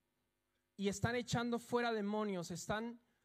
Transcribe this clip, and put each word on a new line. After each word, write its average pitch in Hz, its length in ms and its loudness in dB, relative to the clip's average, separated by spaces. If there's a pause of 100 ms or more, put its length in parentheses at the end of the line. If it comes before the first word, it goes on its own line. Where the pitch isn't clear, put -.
(760)
y 196 120 0
están 226 260 0
echando 240 440 0
fuera 240 340 2
demonios, 208 580 0
están 220 500 -4 (240)